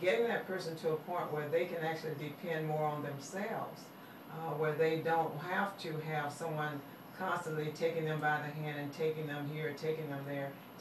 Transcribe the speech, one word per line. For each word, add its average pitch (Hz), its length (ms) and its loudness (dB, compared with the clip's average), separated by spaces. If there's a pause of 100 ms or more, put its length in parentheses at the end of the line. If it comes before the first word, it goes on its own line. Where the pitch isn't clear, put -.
getting 226 260 6
that 208 200 0
person 175 300 -2
to 165 120 0
a 156 80 4
point 165 340 -2
where 151 180 0
they 170 160 4
can 170 180 -2
actually 156 360 0
depend 156 480 -2
more 151 180 4
on 147 160 0
themselves, 190 800 -4 (500)
uh, 156 220 -4
where 151 200 4
they 160 260 6
don't 160 420 4
have 196 380 2
to 165 120 -4 (100)
have 151 300 0
someone 151 480 -2 (380)
constantly 156 580 0
taking 160 300 2
them 156 160 2
by 151 200 4
the 151 200 -4
hand 151 180 -2
and 143 140 -4
taking 160 320 0
them 143 260 -2
here, 151 240 -2
taking 156 340 0
them 139 180 -4
there, 139 240 -2 (300)